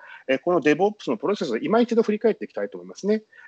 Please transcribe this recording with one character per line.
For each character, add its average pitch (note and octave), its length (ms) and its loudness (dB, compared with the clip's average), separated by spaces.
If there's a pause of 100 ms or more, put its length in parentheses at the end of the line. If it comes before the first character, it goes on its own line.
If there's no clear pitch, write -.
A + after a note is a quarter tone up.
(280)
え C3+ 80 2
ー、 B2+ 40 -4
こ F3 140 0
の E3 80 2
DevOps D#3 500 2
の A2 60 0
プ C#3+ 100 -6
ロ G3+ 80 0
セ F#3+ 100 -4
ス C3 60 -4
を A2 60 -2
今 G#3+ 240 2
一 A#3 140 0
度 A3+ 80 4
振 G#3+ 100 0
り G#3 60 -4
返 A3 140 2
っ - 20 -2
て - 100 -10
い - 20 -20
き - 60 -20
た G3+ 100 -6
い G3+ 60 -6
と F#2 80 -14
思 F2 80 -16
い F#2 40 -18
ま - 60 -16
す - 120 -8
ね。 G#3+ 160 0 (240)